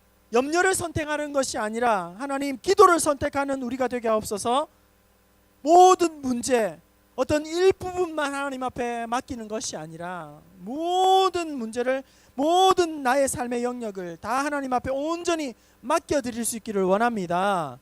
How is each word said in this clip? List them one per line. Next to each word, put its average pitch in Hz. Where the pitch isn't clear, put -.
염려를 320
선택하는 302
것이 269
아니라 214
하나님, 277
기도를 370
선택하는 277
우리가 247
되게 233
하옵소서. 220
모든 339
문제, 240
어떤 302
일부분만 349
하나님 277
앞에 240
맡기는 233
것이 220
아니라 165
모든 349
문제를, 247
모든 339
나의 269
삶의 247
영역을 202
다 247
하나님 285
앞에 247
온전히 320
맡겨드릴 247
수 233
있기를 202
원합니다. 185